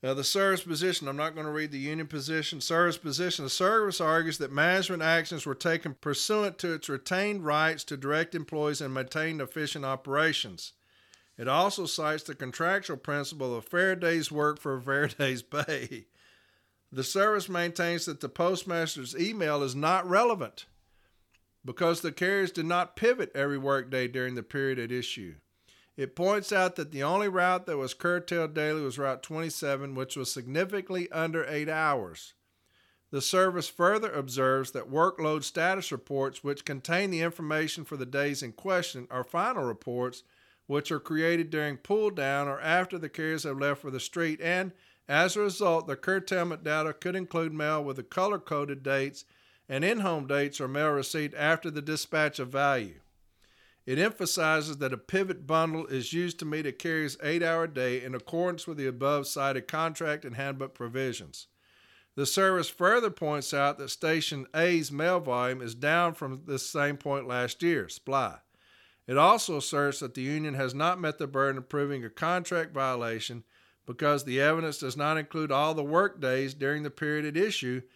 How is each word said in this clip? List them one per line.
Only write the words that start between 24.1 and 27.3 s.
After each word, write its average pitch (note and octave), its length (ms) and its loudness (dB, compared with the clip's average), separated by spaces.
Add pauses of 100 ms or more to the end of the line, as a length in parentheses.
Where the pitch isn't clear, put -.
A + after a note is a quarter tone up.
the A#2+ 80 -6
period C3+ 380 -2
at A#2 100 -4
issue. A2+ 460 -6 (580)
It C3+ 220 -6
points G3 360 2
out F#3 240 2
that D3+ 140 -6
the C#3 120 -4
only F#3+ 260 2
route F3+ 380 2